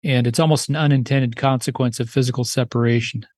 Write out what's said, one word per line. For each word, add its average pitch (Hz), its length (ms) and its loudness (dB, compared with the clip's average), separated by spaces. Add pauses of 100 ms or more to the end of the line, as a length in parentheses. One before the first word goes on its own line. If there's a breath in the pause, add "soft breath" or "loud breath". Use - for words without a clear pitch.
And 123 240 2
it's 120 120 0
almost 156 300 2
an 143 60 -2
unintended 135 600 2
consequence 127 640 -2
of 117 100 -4
physical 123 340 0
separation 120 800 -2 (160)